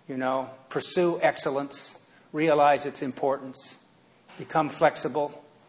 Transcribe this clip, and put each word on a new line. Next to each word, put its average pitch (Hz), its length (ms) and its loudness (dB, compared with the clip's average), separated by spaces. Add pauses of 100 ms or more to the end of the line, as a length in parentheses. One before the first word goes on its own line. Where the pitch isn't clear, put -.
You 135 120 -8
know, 131 320 -2 (180)
pursue 170 540 0
excellence. 143 760 -2 (360)
Realize 147 500 4
its 139 160 -6
importance. 135 800 -4 (580)
Become 156 320 -2
flexible. 147 760 0 (260)